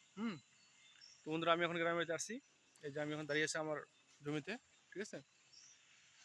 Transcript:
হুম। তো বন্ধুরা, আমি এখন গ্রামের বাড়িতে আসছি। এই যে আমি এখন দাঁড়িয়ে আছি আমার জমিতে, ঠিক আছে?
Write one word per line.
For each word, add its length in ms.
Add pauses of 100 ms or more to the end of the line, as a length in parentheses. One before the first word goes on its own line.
(160)
হুম। 180 (880)
তো 100
বন্ধুরা, 220
আমি 100
এখন 160
গ্রামের 180
বাড়িতে 200
আসছি। 160 (480)
এই 100
যে 80
আমি 140
এখন 140
দাঁড়িয়ে 200
আছি 160
আমার 140 (420)
জমিতে, 320 (400)
ঠিক 140
আছে? 120 (1080)